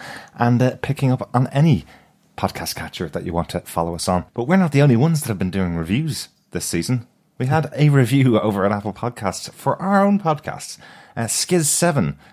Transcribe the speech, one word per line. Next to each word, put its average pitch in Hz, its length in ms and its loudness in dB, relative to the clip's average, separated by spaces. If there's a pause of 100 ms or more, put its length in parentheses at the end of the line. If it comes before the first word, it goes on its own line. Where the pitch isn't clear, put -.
(380)
and, 120 240 4
uh, 127 180 0
picking 135 320 -2
up - 220 -4
on 123 140 2
any 139 360 2 (540)
podcast - 360 -4
catcher 82 360 -10
that 87 140 -8
you 87 100 -6
want 85 160 -2
to 87 100 -6
follow 85 340 -4
us 85 140 -6
on. 90 240 0
But 120 160 -6
we're 185 80 4
not 175 160 2
the 139 100 4
only 135 140 6
ones 151 240 2
that - 80 -6
have 101 100 -4
been 92 120 -2
doing 90 260 -2
reviews 110 520 -4 (240)
this 87 140 -6
season. 117 400 -2 (320)
We 127 80 -4
had 151 300 0
a 147 140 4
review 127 500 4
over 101 240 0
at 101 80 2
Apple 101 220 -4
Podcasts - 580 -6
for - 280 -4
our 196 220 2
own 202 160 4
podcast. - 600 -6 (360)
Uh, 113 100 -4
Skiz 165 400 0
seven 143 540 0 (140)